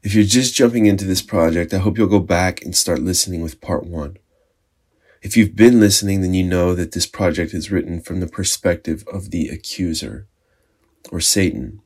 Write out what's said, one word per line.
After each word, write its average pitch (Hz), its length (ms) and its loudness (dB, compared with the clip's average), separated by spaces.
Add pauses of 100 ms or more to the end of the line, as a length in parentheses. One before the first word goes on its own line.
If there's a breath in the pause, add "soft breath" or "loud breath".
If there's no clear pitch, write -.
If 98 140 -2
you're 107 80 6
just 120 320 2
jumping 117 300 4
into 101 180 4
this 95 180 -2
project, 82 520 0
I 95 60 0
hope 104 180 0
you'll 110 100 2
go 98 140 4
back 90 420 -2
and 85 100 -10
start 80 260 -2
listening 87 420 -4
with 80 180 -10
part 76 260 -6
one. 82 300 -10 (1040)
If 98 140 -6
you've 104 220 2
been 117 240 8
listening, 98 400 2
then 92 120 0
you 92 120 2
know 90 280 2
that 87 200 -4
this 82 120 -2
project 85 480 -2
is 80 160 -6
written 87 300 -4
from 90 220 -6
the 87 60 -4
perspective - 840 -4
of 95 200 -10
the - 180 -4
accuser, - 760 -8 (880)
or 85 80 -6
Satan. 80 680 -2